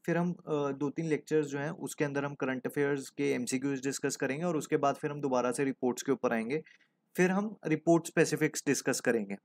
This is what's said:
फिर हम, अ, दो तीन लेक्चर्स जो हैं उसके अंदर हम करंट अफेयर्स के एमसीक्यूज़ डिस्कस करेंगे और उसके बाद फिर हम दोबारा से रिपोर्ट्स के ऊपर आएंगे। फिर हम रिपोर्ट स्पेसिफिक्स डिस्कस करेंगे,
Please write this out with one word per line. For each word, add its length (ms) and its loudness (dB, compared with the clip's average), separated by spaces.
फिर 120 2
हम, 160 0
अ, 380 -2
दो 180 -2
तीन 160 -4
लेक्चर्स 420 0
जो 120 -6
हैं 120 -4
उसके 340 -4
अंदर 200 -2
हम 100 -6
करंट 320 -2
अफेयर्स 420 -2
के 220 0
एमसीक्यूज़ 500 -2
डिस्कस 340 -2
करेंगे 300 -2
और 120 0
उसके 200 0
बाद 180 2
फिर 160 -4
हम 100 -8
दोबारा 300 2
से 120 0
रिपोर्ट्स 380 -2
के 100 0
ऊपर 220 0
आएंगे। 300 -2
फिर 140 6
हम 240 -2
रिपोर्ट 420 4
स्पेसिफिक्स 600 2
डिस्कस 320 0
करेंगे, 460 0